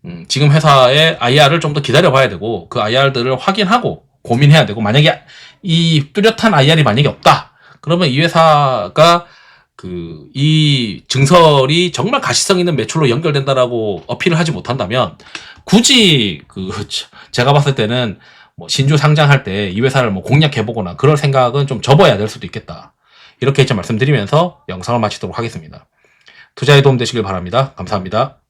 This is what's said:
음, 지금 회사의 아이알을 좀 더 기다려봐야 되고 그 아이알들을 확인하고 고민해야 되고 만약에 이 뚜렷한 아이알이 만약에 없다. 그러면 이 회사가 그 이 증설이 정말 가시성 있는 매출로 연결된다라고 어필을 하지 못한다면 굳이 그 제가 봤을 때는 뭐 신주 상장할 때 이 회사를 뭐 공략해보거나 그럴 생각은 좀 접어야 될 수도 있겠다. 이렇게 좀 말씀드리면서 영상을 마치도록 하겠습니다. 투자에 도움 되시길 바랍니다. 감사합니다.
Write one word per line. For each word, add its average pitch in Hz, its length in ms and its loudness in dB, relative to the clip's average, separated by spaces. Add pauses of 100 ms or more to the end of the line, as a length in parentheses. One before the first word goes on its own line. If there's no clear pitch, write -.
음, 87 240 -16
지금 143 240 0
회사의 147 640 4
아이알을 139 420 2
좀 156 120 -4
더 147 80 -4
기다려봐야 135 480 2
되고 98 400 -8
그 117 120 -6
아이알들을 127 560 -2
확인하고 196 680 -2 (180)
고민해야 143 440 4
되고 107 160 -6
만약에 123 400 0 (400)
이 165 500 0
뚜렷한 220 400 2
아이알이 151 300 2
만약에 131 260 2
없다. - 440 0 (280)
그러면 170 280 -2
이 127 120 -2
회사가 160 1040 2 (500)
그 85 580 -14
이 139 760 0
증설이 151 840 2
정말 240 280 -4
가시성 - 380 -2
있는 175 180 -2
매출로 147 320 -2
연결된다라고 127 1000 -2
어필을 160 320 -4
하지 160 140 -2
못한다면 120 640 -6 (480)
굳이 175 800 2
그 92 240 -12 (640)
제가 127 200 0
봤을 143 220 2
때는 117 440 -4 (380)
뭐 85 120 -18
신주 143 280 0
상장할 147 460 2
때 98 280 -6
이 101 100 -4
회사를 131 300 0
뭐 95 120 -6
공략해보거나 113 720 -2
그럴 147 200 2
생각은 139 500 0
좀 123 140 -6
접어야 147 360 4
될 104 120 -4
수도 - 180 -14
있겠다. - 460 -16 (480)
이렇게 135 260 2
좀 117 100 -2
말씀드리면서 131 920 -2
영상을 92 320 -6
마치도록 104 380 -6
하겠습니다. 80 480 -12 (680)
투자에 139 280 4
도움 135 160 2
되시길 117 240 -4
바랍니다. 98 540 -4
감사합니다. 95 720 -6